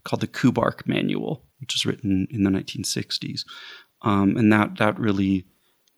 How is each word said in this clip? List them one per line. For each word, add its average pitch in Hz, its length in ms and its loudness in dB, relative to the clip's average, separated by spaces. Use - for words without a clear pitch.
called - 180 -4
the 127 60 -4
Kubark - 600 0
Manual, - 580 -2
which - 140 -8
was - 120 -2
written 95 440 0
in 98 140 0
the 98 60 4
nineteen - 340 -2
sixties. - 640 -6
Um, 98 340 4
and 107 160 6
that, 104 280 2
that 110 200 2
really 98 460 0